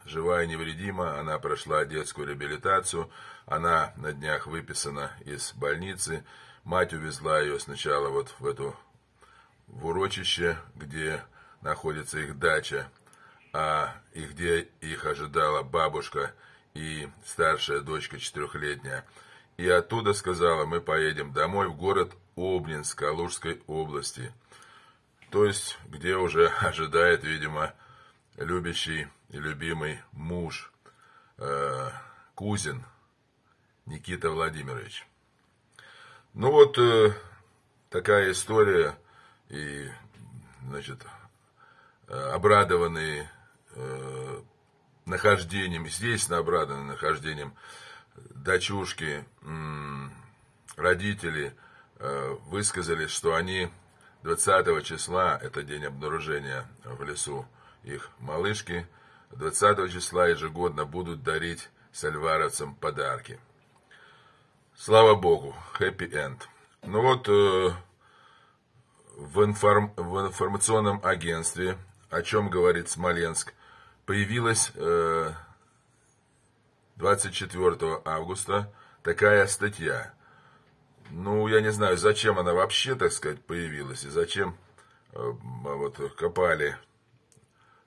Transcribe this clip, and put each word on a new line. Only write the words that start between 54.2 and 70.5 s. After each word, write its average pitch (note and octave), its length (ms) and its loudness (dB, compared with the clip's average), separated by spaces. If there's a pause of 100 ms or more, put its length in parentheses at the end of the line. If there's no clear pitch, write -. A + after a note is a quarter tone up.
двадцатого E2+ 580 4
числа, E2 600 0
это D2+ 220 -8
день D2 220 -8
обнаружения C#2+ 800 -6 (180)
в B1+ 200 -12
лесу C#2+ 420 -6 (380)
их C#2 260 -12 (100)
малышки, F2 680 -4 (440)
двадцатого F#2 580 2
числа F2 380 2
ежегодно D#2+ 580 0
будут E2 380 -8
дарить D#2+ 460 -4 (220)
сальваровцам D2+ 840 -2
подарки. C#2 640 -6 (1400)
Слава A2 400 10
Богу, D#2+ 400 2 (240)
happy F#2 320 -2
end. C#2+ 300 -6 (420)
Ну G#2 180 0
вот, B2+ 280 4
э, F#2+ 440 6 (1400)
в D2 280 2
информ-, G#2 520 4
в F#2 320 -2
информационном G2+ 760 2